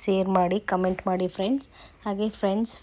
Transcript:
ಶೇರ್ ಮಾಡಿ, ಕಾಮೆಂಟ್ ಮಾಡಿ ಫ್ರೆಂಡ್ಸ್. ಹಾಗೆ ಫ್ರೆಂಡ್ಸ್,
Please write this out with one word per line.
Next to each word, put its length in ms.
ಶೇರ್ 360
ಮಾಡಿ, 200
ಕಾಮೆಂಟ್ 380
ಮಾಡಿ 260
ಫ್ರೆಂಡ್ಸ್. 340
ಹಾಗೆ 220
ಫ್ರೆಂಡ್ಸ್, 440